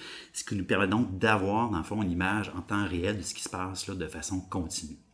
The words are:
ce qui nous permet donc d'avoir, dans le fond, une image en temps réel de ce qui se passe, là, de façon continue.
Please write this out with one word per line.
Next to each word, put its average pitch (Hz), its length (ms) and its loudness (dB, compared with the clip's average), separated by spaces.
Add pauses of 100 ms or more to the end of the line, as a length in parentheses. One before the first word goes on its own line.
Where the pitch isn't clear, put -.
(320)
ce - 140 -8
qui - 100 -2
nous 95 80 0
permet 98 240 4
donc 95 320 2
d'avoir, 107 520 4
dans 90 80 2
le 78 40 -2
fond, 107 180 -2
une 98 100 2
image 95 440 0
en 92 60 -4
temps 101 260 0
réel 92 300 0
de 87 60 -6
ce - 100 -6
qui - 100 -8
se - 60 -6
passe, 95 380 -4
là, 98 80 -4
de 87 120 -4
façon 92 320 -4
continue. 80 560 -4 (180)